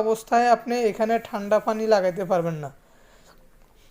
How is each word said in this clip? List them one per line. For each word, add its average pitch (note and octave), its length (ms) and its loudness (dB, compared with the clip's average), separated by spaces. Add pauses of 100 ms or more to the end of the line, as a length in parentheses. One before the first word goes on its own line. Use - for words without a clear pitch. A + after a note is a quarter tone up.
অবস্থায় A3 440 0 (100)
আপনি A#3 200 -6 (140)
এখানে A3 240 0 (140)
ঠান্ডা G3+ 380 -2
পানি A3 180 -2 (100)
লাগাইতে F#3 360 0
পারবেন E3+ 340 0
না। C3+ 60 -12 (1200)